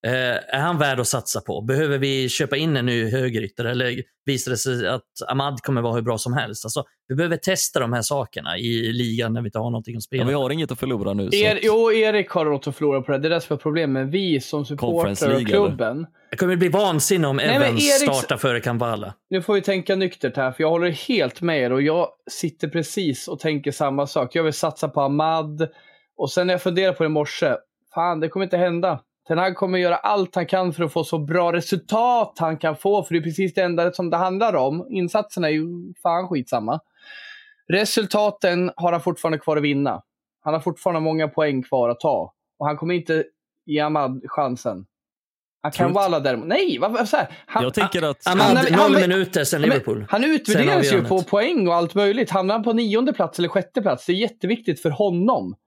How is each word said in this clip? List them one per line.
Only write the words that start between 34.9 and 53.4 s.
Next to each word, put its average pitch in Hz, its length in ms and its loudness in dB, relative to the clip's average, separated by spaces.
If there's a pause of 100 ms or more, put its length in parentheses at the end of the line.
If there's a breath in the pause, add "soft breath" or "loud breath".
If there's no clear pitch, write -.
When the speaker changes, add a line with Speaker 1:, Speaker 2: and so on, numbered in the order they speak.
Speaker 3:
är 151 40 2
ju 156 140 0 (380)
fan 175 240 0
skitsamma. 127 520 -2 (880 loud breath)
Resultaten 202 1080 2
har 175 160 0
han 170 100 0
fortfarande 160 380 -2
kvar 151 180 0
att 147 60 0
vinna. 139 380 0 (420)
Han 151 100 -2
har 156 80 0
fortfarande 165 400 -2
många 160 260 0
poäng 147 360 0
kvar 123 260 0
att 120 100 -2
ta. 113 340 -2 (260)
Och 147 80 -2
han 147 100 -2
kommer 170 180 -2
inte 160 280 0 (420)
ge 147 140 -2
Ahmad 147 480 -2
chansen. 123 580 -4 (760)
Han 151 100 -6
kan - 60 -10
Speaker 2:
Tror 175 100 2
du 180 60 0
Speaker 3:
vara 196 120 2
alla 170 140 2
däremot. 135 280 -2
Nej, 320 320 0
vad, 196 120 0
vad, 226 180 -2
så 302 80 2
här. 160 100 0 (180 loud breath)
Han, - 180 0
Speaker 2:
Jag 127 100 -2
tänker 180 280 0
att 147 260 -2
Speaker 1:
Ahmad, 185 180 4
Speaker 3:
han, - 120 6
han, 160 80 4
Speaker 1:
noll 202 360 6
Speaker 3:
han, 180 80 4
Speaker 1:
minuter 180 340 0
sen 143 180 0
Speaker 3:
men 151 80 4
Speaker 1:
Liverpool. 104 400 0
Speaker 3:
han 214 120 2
Speaker 1:
Sen 302 100 2
Speaker 3:
utvärderas 240 360 2 (180)
ju - 20 4 (100)
Speaker 1:
avgörandet. 160 120 0
Speaker 3:
på 190 120 4
poäng 214 460 2
och 170 80 2
allt 170 200 0
möjligt. 208 340 2
Hamnar 190 260 2
han 220 80 -2
på 233 100 2
nionde 233 400 2
plats 165 260 -2
eller 170 100 2